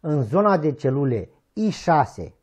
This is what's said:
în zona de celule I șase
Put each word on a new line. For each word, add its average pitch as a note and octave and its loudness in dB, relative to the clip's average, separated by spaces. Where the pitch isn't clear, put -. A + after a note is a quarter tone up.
în D3+ -2
zona F#3+ 2
de D3+ 0
celule C3 -2
I G#3+ -2
șase - -2